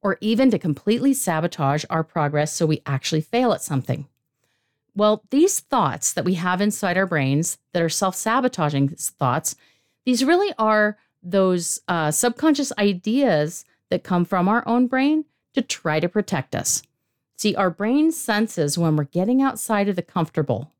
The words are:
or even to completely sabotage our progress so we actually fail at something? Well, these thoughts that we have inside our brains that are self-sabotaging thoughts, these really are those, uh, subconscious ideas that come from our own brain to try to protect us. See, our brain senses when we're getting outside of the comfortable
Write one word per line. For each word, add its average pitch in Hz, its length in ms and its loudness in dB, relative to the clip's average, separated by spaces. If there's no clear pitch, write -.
or 196 200 -2
even 233 300 2
to 208 60 2
completely 233 560 0
sabotage 156 760 0
our 160 160 0
progress 147 480 -2
so - 120 0
we 156 200 0
actually 147 360 -2
fail 233 300 0
at - 100 -2
something? 131 460 -4
Well, 214 340 2
these 330 300 2
thoughts - 540 -2
that - 120 -2
we 185 100 0
have 180 260 -2
inside 202 360 0
our 190 80 2
brains 151 520 0
that 170 100 0
are 165 60 0
self-sabotaging 185 1040 0
thoughts, - 600 -4
these 254 180 0
really 349 340 2
are 214 400 2
those, 180 640 0
uh, 165 220 0
subconscious 277 720 0
ideas 202 840 0
that 180 120 -2
come 175 220 0
from 180 240 0
our 226 180 0
own 247 200 2
brain 285 360 0
to 269 80 -2
try 160 380 -4
to 175 100 -2
protect 185 460 -4
us. - 260 -4
See, 214 180 0
our 185 140 2
brain 254 420 0
senses 208 640 -2
when 165 200 2
we're 151 80 0
getting 202 360 0
outside 214 480 0
of 196 80 -2
the 180 60 -4
comfortable 147 800 -4